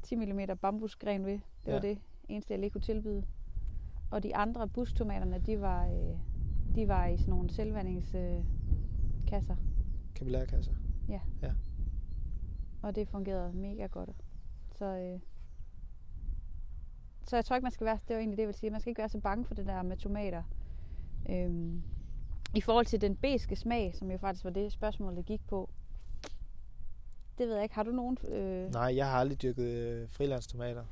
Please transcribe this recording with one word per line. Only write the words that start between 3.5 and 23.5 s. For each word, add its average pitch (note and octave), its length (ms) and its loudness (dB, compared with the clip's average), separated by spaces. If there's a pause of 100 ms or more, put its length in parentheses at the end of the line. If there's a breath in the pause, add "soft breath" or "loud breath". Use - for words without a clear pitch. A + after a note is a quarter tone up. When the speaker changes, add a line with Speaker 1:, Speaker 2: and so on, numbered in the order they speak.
Speaker 1:
Og G#3 120 0
de - 120 -2
andre A3+ 320 0
bustomaterne, G3 800 0
de G#3+ 160 2
var, F3+ 260 4
øh, - 280 2 (600)
de A3 120 6
var F#3+ 200 6
i B3+ 100 6
sådan - 160 6
nogle F#3 160 6
selvvandings-, F#3+ 680 0
øh, F3+ 260 2 (840)
kasser. - 280 2 (600)
Speaker 2:
Kapillærkasser? - 580 2 (360)
Speaker 1:
Ja. G#3 100 0 (220)
Speaker 2:
Ja. E3 100 0 (1300)
Speaker 1:
Og G#3 140 -2
det G#3+ 120 0
fungerede F#3+ 460 -2
mega G3+ 320 -4
godt. F3+ 240 -6 (680)
Så, G3+ 80 -4
øh, F3+ 340 -4 (2000)
så - 120 0
jeg A3+ 80 4
tror B3+ 100 2
ikke, B3+ 100 2
man B3 60 0
skal A3+ 140 -4
være, A3 220 2
det A#3+ 80 0
var A3 40 0
egentlig G#3+ 180 -2
det, A3 60 2
jeg G#3+ 40 2
ville G3+ 120 -4
sige. A3 100 -2
Man G#3+ 100 -4
skal - 120 0
ikke A3+ 80 -4
være G#3+ 100 0
så A3 100 -2
bange G#3 260 0
for - 80 -2
det G3+ 120 -2
der F#3+ 160 0
med F#3 160 -2
tomater. G3 460 -2 (840 loud breath)
Øhm, E3+ 540 2 (720 loud breath)
i A3 60 6
forhold A#3 240 6
til A3 160 2
den G3+ 140 4
beske B3+ 400 2